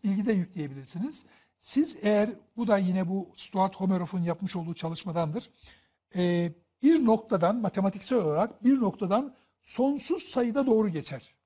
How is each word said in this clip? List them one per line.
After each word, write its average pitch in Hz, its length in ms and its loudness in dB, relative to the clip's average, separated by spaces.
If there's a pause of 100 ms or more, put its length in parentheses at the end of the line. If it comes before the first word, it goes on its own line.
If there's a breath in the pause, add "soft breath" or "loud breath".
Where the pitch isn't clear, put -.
bilgi 202 220 0
de 233 60 2
yükleyebilirsiniz. 170 920 -4 (340 soft breath)
Siz - 440 0
eğer, 208 280 2 (260)
bu 233 100 -4
da 208 120 4
yine 185 300 0
bu 190 260 -4
Stuart 190 420 -2
Homeroff'un 185 460 -2
yapmış 170 340 -4
olduğu 165 180 -6
çalışmadandır. 165 760 -6 (680 loud breath)
E, 175 360 0 (300)
bir 302 220 6
noktadan, 220 520 2
matematiksel 196 600 0
olarak 165 460 0
bir 262 160 6
noktadan 214 540 -2 (280 soft breath)
sonsuz 285 600 0
sayıda 247 440 0
doğru 220 220 4
geçer. 147 460 -8 (120)